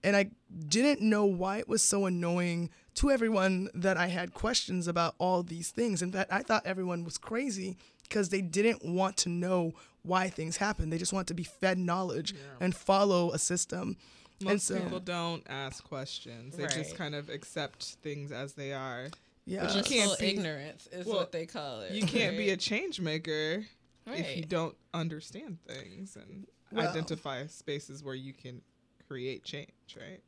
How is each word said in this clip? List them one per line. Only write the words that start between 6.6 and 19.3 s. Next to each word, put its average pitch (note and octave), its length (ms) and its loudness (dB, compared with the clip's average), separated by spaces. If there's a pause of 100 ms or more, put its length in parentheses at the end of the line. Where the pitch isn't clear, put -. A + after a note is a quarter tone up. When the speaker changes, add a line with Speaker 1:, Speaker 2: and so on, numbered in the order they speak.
Speaker 1:
everyone F3+ 380 -2
was E3+ 160 -8
crazy G3 580 -4 (320)
'cause G3+ 200 2
they G3 120 0
didn't F#3+ 440 2
want F#3 340 2
to - 100 2
know F3 460 2 (280)
why F#3 260 2
things E3 300 -4
happen. G3 320 0
They E3 80 0
just F3 140 -2
want F#3+ 160 0
to G3 60 -4
be F3 80 -4
fed F#3 360 0
knowledge F3 560 0
Speaker 2:
Yeah. - 40 -14 (220)
Speaker 1:
and F3+ 160 2
follow G3 560 6
a D3+ 60 0
system. F3+ 580 0 (440)
And G3 100 0
Speaker 2:
Most G3+ 160 2
Speaker 1:
so F#3+ 120 0
Speaker 2:
people F#3 220 -2
don't E3+ 480 -2
ask C3+ 340 -8
questions. C3 720 -10
They D3 100 -4
just D3+ 240 -4
Speaker 3:
Right. E3 80 -10
Speaker 2:
kind D3+ 180 -6
of D3 120 -8
accept - 720 -8
things C#3+ 280 -8
as C#3 220 -8
they C#3 200 -8
are. C3 360 -6 (360)